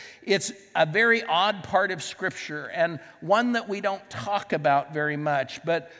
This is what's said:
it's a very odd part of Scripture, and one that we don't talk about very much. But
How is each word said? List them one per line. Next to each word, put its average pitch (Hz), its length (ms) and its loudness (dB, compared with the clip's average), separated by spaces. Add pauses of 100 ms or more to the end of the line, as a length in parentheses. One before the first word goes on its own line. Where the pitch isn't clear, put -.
(220)
it's - 300 0 (240)
a 165 100 4
very 226 380 2
odd 185 400 0
part 196 260 2
of 175 140 -6
Scripture, 151 640 -8
and 165 320 0 (220)
one 220 320 2
that 226 140 -2
we 202 140 -4
don't 196 260 -4
talk 208 460 -4
about 147 400 2
very 147 240 -2
much. 147 480 -2
But 165 340 0